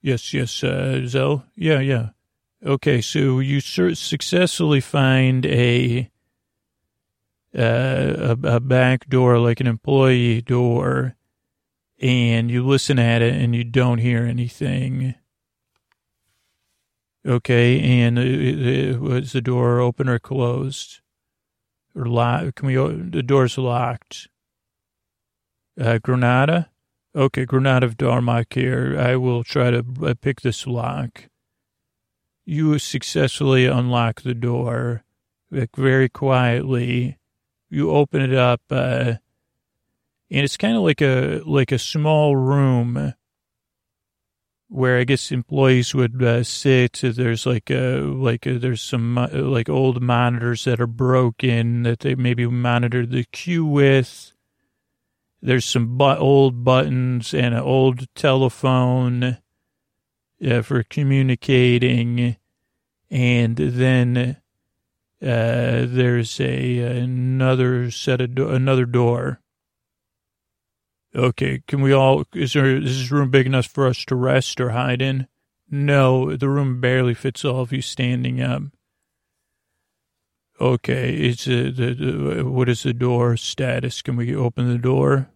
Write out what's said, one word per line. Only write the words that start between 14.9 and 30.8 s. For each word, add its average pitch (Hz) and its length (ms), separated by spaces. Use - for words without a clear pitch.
Okay, 123 560
and, 120 160
uh, 131 800
uh, - 20
was 135 340
the 131 80
door 123 380
open 123 300
or 120 80
closed? 135 840
Or - 120
lock? 120 500
Can - 100
we 131 100
o-, 139 160
the 170 300
door's 127 340
locked. 123 720
Uh, 117 200
Granada? 131 680
Okay, 135 300
Granada 131 420
of 113 120
Darmok 120 560
here. 127 440
I 127 200
will 123 260
try 123 260
to, 120 140
uh, 135 120
pick 131 260
this - 260
lock. 123 600